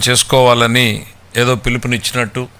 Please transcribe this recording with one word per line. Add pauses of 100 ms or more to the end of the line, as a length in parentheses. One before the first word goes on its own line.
చేసుకోవాలని (320)
ఏదో
పిలుపునిచ్చినట్టు (120)